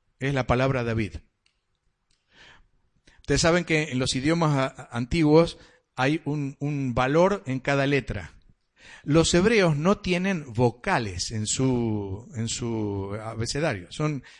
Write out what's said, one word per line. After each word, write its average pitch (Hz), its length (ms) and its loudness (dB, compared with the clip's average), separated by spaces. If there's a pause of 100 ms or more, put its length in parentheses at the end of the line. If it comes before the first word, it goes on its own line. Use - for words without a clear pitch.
(180)
es 139 160 -2
la 131 120 -2
palabra 127 380 0
David. 110 320 -4 (2000)
Ustedes 143 200 0
saben 175 240 4
que 156 260 0
en 127 80 -2
los 127 160 0
idiomas 151 420 2
a-, 135 360 -4
antiguos 151 640 4 (380)
hay 143 280 0
un, 143 360 -4
un 139 340 -4
valor 165 520 2
en 131 140 -4
cada 139 260 0
letra. 110 480 -4 (680)
Los 160 320 4
hebreos 180 420 4
no 180 220 2
tienen 175 540 -2
vocales 117 800 -2
en 110 160 -4
su, 110 880 -2
en 113 120 -4
su 104 720 -4
abecedario. 113 680 -4
Son, 151 320 -4 (180)